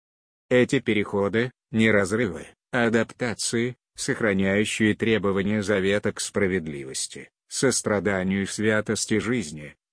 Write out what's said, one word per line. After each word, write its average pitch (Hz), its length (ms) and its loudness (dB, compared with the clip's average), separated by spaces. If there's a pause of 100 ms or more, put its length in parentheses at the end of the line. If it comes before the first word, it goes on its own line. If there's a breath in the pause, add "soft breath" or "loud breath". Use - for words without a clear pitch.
(500)
Эти 123 300 4
переходы — 104 720 0 (200)
не 110 200 4
разрывы, 101 560 0 (240)
а 120 140 2
адаптации, 117 880 -2 (200)
сохраняющие 104 1000 2
требования 101 640 0
завета 101 500 0
к - 100 -8
справедливости, 78 1080 -4 (200)
состраданию 98 920 0
и - 40 -4
святости 107 720 0
жизни. 85 560 -6 (180)